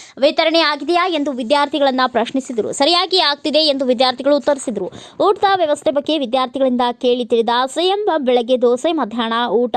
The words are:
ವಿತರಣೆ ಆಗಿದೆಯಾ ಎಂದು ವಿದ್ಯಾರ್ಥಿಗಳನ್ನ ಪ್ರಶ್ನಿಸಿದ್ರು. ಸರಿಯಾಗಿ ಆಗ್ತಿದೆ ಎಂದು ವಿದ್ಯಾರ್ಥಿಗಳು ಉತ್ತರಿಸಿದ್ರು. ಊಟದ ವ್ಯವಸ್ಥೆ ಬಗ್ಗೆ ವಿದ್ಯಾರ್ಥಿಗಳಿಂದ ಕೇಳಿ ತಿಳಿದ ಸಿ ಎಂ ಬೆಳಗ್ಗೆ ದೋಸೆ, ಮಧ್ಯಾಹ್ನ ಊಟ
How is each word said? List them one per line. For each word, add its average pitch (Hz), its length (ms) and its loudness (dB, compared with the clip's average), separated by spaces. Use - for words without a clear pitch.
ವಿತರಣೆ 320 420 2
ಆಗಿದೆಯಾ 311 460 0
ಎಂದು 294 260 -2
ವಿದ್ಯಾರ್ಥಿಗಳನ್ನ 277 760 0
ಪ್ರಶ್ನಿಸಿದ್ರು. 240 680 -2
ಸರಿಯಾಗಿ 349 480 2
ಆಗ್ತಿದೆ 294 380 0
ಎಂದು 277 260 0
ವಿದ್ಯಾರ್ಥಿಗಳು 254 520 2
ಉತ್ತರಿಸಿದ್ರು. 262 540 -4
ಊಟದ 381 240 2
ವ್ಯವಸ್ಥೆ 311 340 0
ಬಗ್ಗೆ 294 280 -2
ವಿದ್ಯಾರ್ಥಿಗಳಿಂದ 254 640 -2
ಕೇಳಿ 247 320 0
ತಿಳಿದ 226 240 0
ಸಿ 330 220 -2
ಎಂ 403 200 -2
ಬೆಳಗ್ಗೆ 247 440 0
ದೋಸೆ, 247 300 2
ಮಧ್ಯಾಹ್ನ 226 580 -2
ಊಟ 240 260 0